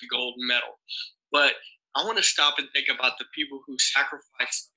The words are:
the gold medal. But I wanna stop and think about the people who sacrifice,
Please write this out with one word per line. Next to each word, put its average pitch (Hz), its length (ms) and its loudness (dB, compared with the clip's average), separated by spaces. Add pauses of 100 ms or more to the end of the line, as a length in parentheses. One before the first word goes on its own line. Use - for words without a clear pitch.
the 123 80 -16
gold 123 300 -6
medal. 123 420 -2 (500)
But 143 240 4 (400)
I 143 100 0
wanna 233 180 0
stop 147 360 4
and 139 140 -6
think 139 160 0
about 127 300 0
the 127 160 -8
people 139 320 -6
who 131 120 -10
sacrifice, - 1000 0